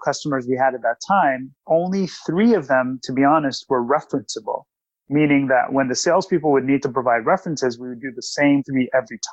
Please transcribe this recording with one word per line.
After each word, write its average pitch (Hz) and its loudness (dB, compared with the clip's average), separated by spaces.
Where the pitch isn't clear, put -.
customers 139 -4
we 127 0
had 127 0
at 117 -10
that 117 -2
time, 139 0
only 180 0
three 208 2
of 156 0
them, 127 0
to - -8
be 131 2
honest, 143 2
were 127 2
referenceable, - -4
meaning 143 2
that 127 2
when 135 2
the 123 -2
salespeople 170 0
would 135 4
need 135 0
to 143 -2
provide 120 0
references, 139 -2
we 127 -12
would 120 -12
do 131 -10
the 120 -14
same 143 0
three 131 -2
every 120 -2